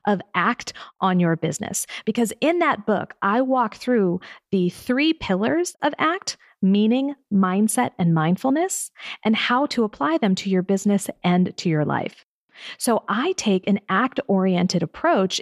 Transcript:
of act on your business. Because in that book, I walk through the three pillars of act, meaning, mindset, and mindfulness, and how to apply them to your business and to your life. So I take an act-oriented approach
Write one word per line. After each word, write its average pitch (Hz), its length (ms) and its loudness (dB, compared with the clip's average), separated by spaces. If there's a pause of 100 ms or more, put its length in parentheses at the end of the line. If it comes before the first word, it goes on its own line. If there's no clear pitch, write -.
of 202 140 0 (160)
act 190 360 -2 (280)
on 185 180 2
your 165 160 4
business. - 500 -6 (200)
Because 220 360 -2
in 339 200 0
that 277 260 0
book, 190 340 -2
I 208 200 2
walk 254 340 0
through 190 460 0 (320)
the 180 160 2
three 285 460 0
pillars 262 680 -2
of 294 160 0
act, - 380 -2 (260)
meaning, 220 540 2 (160)
mindset, 196 680 2
and 170 160 2
mindfulness, 262 800 0 (320)
and 220 100 2
how 254 320 0
to 240 160 -2
apply 285 360 -2
them 190 180 2
to - 120 -8
your 185 140 2
business 196 480 0 (140)
and 180 320 2
to - 120 -4
your 151 160 2
life. - 400 -4 (540)
So 226 300 0
I 277 240 -2
take 190 340 0
an 196 220 2
act-oriented 185 920 0
approach 190 600 0